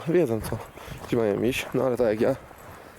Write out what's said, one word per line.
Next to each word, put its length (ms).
wiedzą, 340
co, 160
gdzie 100
mają 260
iść. 300
No 100
ale 140
tak 100
jak 140
ja, 140